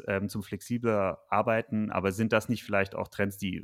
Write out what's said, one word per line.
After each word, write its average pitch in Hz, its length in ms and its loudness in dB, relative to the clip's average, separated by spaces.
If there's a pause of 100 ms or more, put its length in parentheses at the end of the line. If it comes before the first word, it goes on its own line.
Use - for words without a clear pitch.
ähm, 98 240 0
zum 104 140 -6
flexibler 107 840 -2
Arbeiten. 110 640 2
Aber 95 220 0
sind 110 220 0
das 131 160 2
nicht 113 140 -2
vielleicht 98 300 0
auch - 140 -4
Trends, 101 320 -2
die 90 240 -2